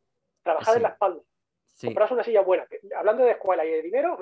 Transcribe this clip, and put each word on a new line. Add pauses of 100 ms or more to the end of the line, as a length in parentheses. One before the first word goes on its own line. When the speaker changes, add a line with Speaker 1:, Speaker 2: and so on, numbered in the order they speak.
(440)
Speaker 1:
Trabajad
en
Speaker 2:
Sí.
Speaker 1:
la
espalda. (440)
Speaker 2:
Sí.
Speaker 1:
Compraos
una
silla
buena.
Que, (160)
hablando
de
escuela
y
de
dinero,